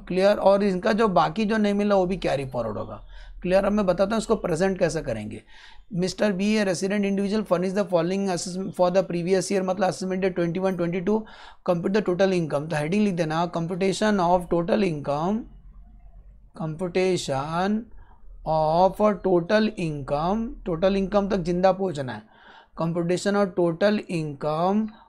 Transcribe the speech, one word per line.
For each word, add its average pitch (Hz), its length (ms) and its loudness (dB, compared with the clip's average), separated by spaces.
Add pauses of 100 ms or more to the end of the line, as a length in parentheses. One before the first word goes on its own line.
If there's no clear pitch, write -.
क्लियर? 190 300 2
और 196 260 4
इनका 190 300 0
जो 220 140 2
बाकी 170 380 2
जो 214 120 0
नहीं 208 160 2
मिला 202 220 2
वो 185 100 4
भी 185 120 -2
कैरी 143 280 -2
फॉरवर्ड 117 320 -6
होगा। 104 260 -10 (380)
क्लियर? 190 240 2
अब 202 60 2
मैं 208 140 2
बताता 196 300 2
हूँ 220 60 0
इसको 220 140 0
प्रेजेंट 185 440 0
कैसे 160 220 0
करेंगे। 110 400 -8 (540)
"Mister 180 360 0
B, 185 100 -2 (140)
a 214 100 2
resident 190 380 -2
individual, 196 400 0
furnish 185 300 0
the 202 120 0
following 180 440 0
assessment 180 420 -6
for 180 200 2
the 190 120 4
previous 175 480 0
year," 196 120 2
मतलब 185 240 0
असेसमेंट 185 360 -2
ईयर 185 100 0
ट्वेंटी 175 260 -2
वन 190 180 0
ट्वेंटी 175 240 -2
टू, 214 240 0 (440)
"compute 185 260 0
the 214 140 2
total 190 240 2
income।" 156 360 -2
तो 165 60 -4
हेडिंग 165 280 0
लिख 202 100 2
देना, 170 380 -2
"Computation 190 720 0
of 180 320 2
total 190 300 2
income, 156 560 -2 (1200)
computation 175 1160 0 (680)
of 160 520 4 (200)
total 190 580 2
income," 160 680 -2 (200)
टोटल 190 300 2
इनकम 196 340 0
तक 202 80 0
जिंदा 180 340 2
पहुंचना 170 420 -4
है, 214 100 -12 (580)
"computation 170 540 0
of 202 140 2 (100)
total 180 400 2 (120)
income 160 760 0 (220)